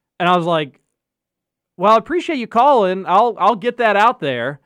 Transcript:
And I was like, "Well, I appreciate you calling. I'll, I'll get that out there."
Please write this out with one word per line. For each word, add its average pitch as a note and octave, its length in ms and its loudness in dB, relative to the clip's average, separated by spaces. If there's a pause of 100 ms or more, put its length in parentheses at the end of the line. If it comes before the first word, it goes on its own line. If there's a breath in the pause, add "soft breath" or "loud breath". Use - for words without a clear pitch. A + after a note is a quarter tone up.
(200)
And F3 80 -2
I F3+ 80 4
was E3+ 100 -2
like, D#3 340 -4 (1000)
"Well, G3+ 160 2
I A3+ 40 4
appreciate D4+ 420 -6
you A3 80 -8
calling. A3 580 2
I'll, G3+ 320 2
I'll G3+ 180 2
get A#3 220 -6
that A3 180 0
out A3+ 240 2
there." C3+ 460 -6